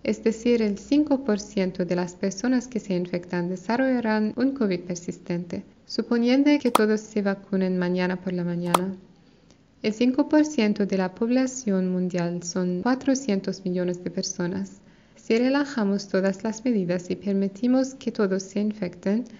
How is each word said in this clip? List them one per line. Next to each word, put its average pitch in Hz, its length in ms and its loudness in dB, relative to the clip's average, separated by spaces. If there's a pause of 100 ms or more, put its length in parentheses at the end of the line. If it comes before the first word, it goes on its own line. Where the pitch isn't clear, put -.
es 220 220 -2
decir, 226 380 2
el 202 160 0
cinco 285 460 2
por 208 160 0
ciento 185 440 -2
de 175 100 0
las 175 200 -2
personas 240 540 0
que 214 120 -4
se 190 140 -4
infectan 175 560 -2
desarrollarán 220 840 0
un 269 160 2
covid 196 280 0
persistente, 175 840 -6 (220)
suponiendo 240 760 2
que 247 120 2
todos 214 320 2
se - 180 -4
vacunen 190 580 -2
mañana 180 380 0
por 180 160 -6
la 175 120 -2
mañana. 175 520 -2 (840)
El 214 100 0
cinco 254 360 2
por 302 160 6
ciento 214 420 2
de 196 100 0
la 185 160 0
población 226 760 0
mundial 180 540 -2
son 180 380 -2
cuatrocientos 247 840 0
millones 180 400 -2
de 170 80 -6
personas. 190 600 -4 (420)
Si - 200 0
relajamos 240 680 2
todas 190 380 0
las 220 200 -6
medidas 185 460 0
y 180 60 -2
permitimos 208 760 0
que - 180 -6
todos 190 320 0
se - 160 -4
infecten, 208 640 -2 (160)